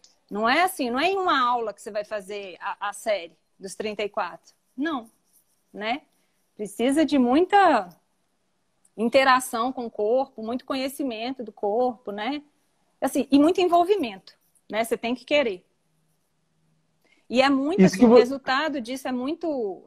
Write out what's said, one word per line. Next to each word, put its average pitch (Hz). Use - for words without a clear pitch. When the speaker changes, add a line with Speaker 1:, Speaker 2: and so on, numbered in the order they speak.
Speaker 1:
Não 208
é 285
assim, 311
não 247
é 330
em 392
uma 349
aula 240
que -
você 226
vai 208
fazer 202
a, 196
a 202
série 180
dos 185
trinta 208
e 202
quatro. 180
Não, 269
né? 220
Precisa 254
de 285
muita 277
interação 254
com 247
o 233
corpo, 233
muito 233
conhecimento 262
do 214
corpo, 233
né? 233
Assim, 269
e 277
muito 320
envolvimento, 349
né? 208
Você 233
tem 233
que 247
querer. 247
E 233
é 269
muito, 285
Speaker 2:
Isso 185
Speaker 1:
assim, -
Speaker 2:
que -
Speaker 1:
o 233
Speaker 2:
vo- 240
Speaker 1:
resultado 269
disso 254
é 254
muito, 254